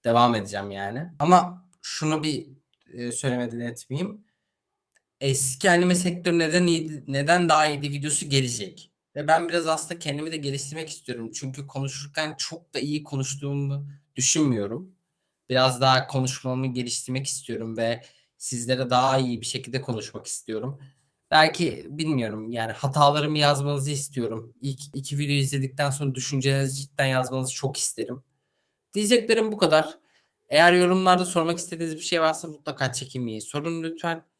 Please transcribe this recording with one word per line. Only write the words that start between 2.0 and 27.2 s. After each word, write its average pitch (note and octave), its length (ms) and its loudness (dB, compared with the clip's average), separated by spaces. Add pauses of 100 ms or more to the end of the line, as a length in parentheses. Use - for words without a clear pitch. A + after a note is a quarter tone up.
bir, D3+ 240 -4 (460)
e, A#2+ 180 -8
söylemeden B2 480 -4
etmeyeyim. C#3 640 -8 (960)
Eski C3+ 500 2
anime F3+ 240 6
sektörü F3 440 0
neden E3+ 280 4
iyiydi, D#3+ 400 0
neden D#3+ 420 2
daha D#3 180 6
iyiydi D3 220 -2
videosu C#3+ 400 -4
gelecek. A#2+ 640 -2 (240)
Ve D3 120 -4
ben E3 220 4
biraz E3 180 0
aslında D#3+ 320 -4
kendimi D#3 320 -6
de D#3+ 60 -8
geliştirmek C#3+ 520 -6
istiyorum. A#2 420 -10
Çünkü C#3 360 -10
konuşurken C#3+ 680 -6
çok - 360 -10
da A#2+ 60 -4
iyi D3 240 -2
konuştuğumu C#3 840 -4 (280)
düşünmüyorum. C3 760 0 (580)
Biraz B2+ 320 2
daha C3 260 4
konuşmamı C3 600 -2
geliştirmek B2+ 600 -4
istiyorum A2+ 500 -6
ve A#2 240 0 (380)
sizlere B2 500 -4
daha C3 280 4
iyi A#2+ 240 0
bir - 40 -12
şekilde B2+ 360 -6
konuşmak A2 460 -8
istiyorum. A2 520 -8 (520)
Belki D#3 580 4
bilmiyorum A#2+ 640 -2
yani A2+ 200 -4
hatalarımı D3 680 2
yazmanızı C#3+ 540 2
istiyorum. A2+ 680 -6
İlk C3+ 180 -6 (140)
iki C#3 240 -6
videoyu C#3+ 220 2
izledikten C3+ 500 -2
sonra C#3 260 -2
düşüncelerinizi C3+ 680 0
cidden - 240 -2
yazmanızı B2+ 480 0